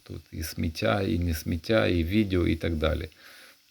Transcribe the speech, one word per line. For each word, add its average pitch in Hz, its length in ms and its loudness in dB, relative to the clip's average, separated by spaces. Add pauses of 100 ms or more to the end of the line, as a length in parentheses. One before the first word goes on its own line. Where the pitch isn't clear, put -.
тут. 90 200 -14 (100)
І 87 100 -8
сміття, 98 600 -2
і 95 160 0
не 87 160 0
сміття, 104 520 0
і 87 180 2
відео, 92 420 2
і 85 100 2
так 85 200 -2
далі. 78 320 0 (640)